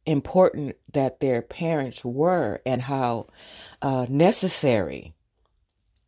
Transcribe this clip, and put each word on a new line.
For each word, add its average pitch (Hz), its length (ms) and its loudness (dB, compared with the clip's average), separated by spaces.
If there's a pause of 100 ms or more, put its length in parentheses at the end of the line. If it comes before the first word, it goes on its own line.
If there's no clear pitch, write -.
important 151 720 2 (160)
that 135 280 0
their 123 220 0
parents 156 640 -4
were 139 600 0
and 127 180 -2
how, 123 440 -4 (560)
uh, 131 260 0
necessary, 131 1080 0 (920)